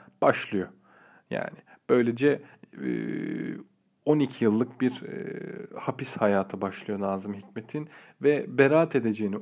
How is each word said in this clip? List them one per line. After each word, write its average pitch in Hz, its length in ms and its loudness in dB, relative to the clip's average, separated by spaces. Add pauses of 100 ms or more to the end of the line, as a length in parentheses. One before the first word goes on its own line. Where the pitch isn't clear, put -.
(220)
başlıyor. 101 460 2 (640)
Yani - 280 -6 (300)
böylece, 123 540 2 (420)
e, 64 40 -4 (1160)
on 151 140 4
iki 131 260 0
yıllık 113 360 2
bir, 127 220 0
e, - 760 -10
hapis - 380 -8
hayatı 101 440 2
başlıyor 101 400 -6
Nazım 98 340 -4
Hikmet'in 117 540 -12 (340)
ve 139 360 2
beraat 151 380 6
edeceğini 107 460 0